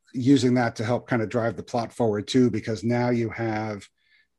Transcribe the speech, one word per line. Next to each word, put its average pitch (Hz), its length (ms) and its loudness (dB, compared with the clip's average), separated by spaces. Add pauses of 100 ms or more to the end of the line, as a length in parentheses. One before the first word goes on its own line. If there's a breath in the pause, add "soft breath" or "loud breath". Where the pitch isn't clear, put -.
(140)
using 123 420 4
that 117 220 0
to 110 80 -4
help 117 220 -2
kind 120 140 0
of 104 80 -4
drive 117 280 -2
the 104 60 -10
plot 117 300 -6
forward 104 340 -2
too, 127 220 4
because 104 340 -4
now 120 260 0
you 117 200 0
have, 107 580 -6 (500)